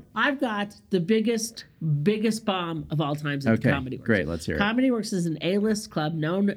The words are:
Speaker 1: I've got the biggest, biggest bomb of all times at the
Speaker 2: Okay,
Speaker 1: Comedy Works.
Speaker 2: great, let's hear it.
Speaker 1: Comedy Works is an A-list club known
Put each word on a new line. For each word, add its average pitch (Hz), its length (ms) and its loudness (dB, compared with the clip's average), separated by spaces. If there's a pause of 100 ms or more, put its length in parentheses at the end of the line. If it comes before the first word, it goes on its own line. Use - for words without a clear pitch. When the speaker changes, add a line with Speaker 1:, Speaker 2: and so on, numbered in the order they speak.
(140)
Speaker 1:
I've 269 260 0
got 208 360 -2 (160)
the 190 80 4
biggest, 220 680 0 (380)
biggest 214 420 2
bomb 170 460 -2
of 156 100 0
all 147 140 0
times 143 320 -2
at 113 140 4
the 123 80 2
Speaker 2:
Okay, - 60 2
Speaker 1:
Comedy 127 220 -6
Works. - 80 -16
Speaker 2:
great, 95 220 2
let's 82 180 -4
hear 82 100 -2
it. - 40 0
Speaker 1:
Comedy 247 320 2
Works 220 200 -2
is 175 140 0
an 160 160 -2
A-list 208 480 0
club 160 240 -2
known 185 440 0